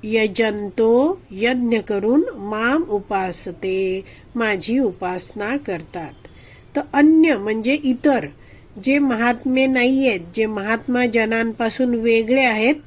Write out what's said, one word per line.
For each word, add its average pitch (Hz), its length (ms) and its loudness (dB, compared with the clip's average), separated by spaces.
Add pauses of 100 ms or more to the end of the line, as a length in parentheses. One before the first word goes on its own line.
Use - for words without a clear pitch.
यजंतो 220 1160 0 (100)
यज्ञ 233 480 0
करून 214 460 0 (100)
माम 220 480 -2
उपासते, 190 1200 -4 (300)
माझी 220 440 -2
उपासना 202 800 -4
करतात. 170 560 -8 (640)
तर - 40 -2 (120)
अन्य 311 440 6
म्हणजे 214 380 -2
इतर, 269 520 0 (580)
जे 277 140 2
महात्मे 254 680 0
नाहीयेत, 262 540 2 (160)
जे 220 100 0
महात्मा 226 600 -2
जनांपासून 226 880 0
वेगळे 226 500 2
आहेत 226 300 2 (120)